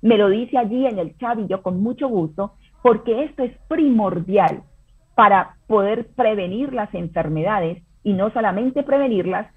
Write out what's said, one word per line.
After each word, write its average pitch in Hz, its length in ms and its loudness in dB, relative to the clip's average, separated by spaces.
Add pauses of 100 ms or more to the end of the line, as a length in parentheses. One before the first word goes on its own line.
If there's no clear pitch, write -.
me 220 160 4
lo 202 120 4
dice 233 280 -2
allí 240 280 -2
en 220 140 -2
el 165 180 -8
chat 233 220 -4
y 196 80 -6
yo 190 160 -6
con 185 180 -4
mucho 247 260 -4
gusto, 190 460 -4 (300)
porque 233 400 2
esto 294 200 -8
es 247 140 -8 (100)
primordial 202 920 0 (540)
para 196 400 4 (100)
poder 220 500 0
prevenir 220 580 0
las 214 200 -6
enfermedades 170 880 -2 (220)
y 208 100 0
no 190 160 0
solamente 233 540 -2
prevenirlas, 220 720 0